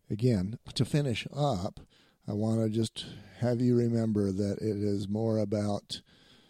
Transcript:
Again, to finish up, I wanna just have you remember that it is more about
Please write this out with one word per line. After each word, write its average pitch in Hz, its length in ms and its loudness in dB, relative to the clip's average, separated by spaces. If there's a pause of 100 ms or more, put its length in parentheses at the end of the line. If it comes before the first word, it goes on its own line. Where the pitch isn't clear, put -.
(100)
Again, 107 480 0 (160)
to 127 100 2
finish 143 480 0
up, 131 460 -2 (480)
I 107 60 -4
wanna 110 360 0
just 110 380 -2 (320)
have 120 220 0
you 123 160 4
remember 113 560 2
that 98 280 -2
it 101 220 -2
is 101 260 0
more 110 300 0
about 104 640 -2 (480)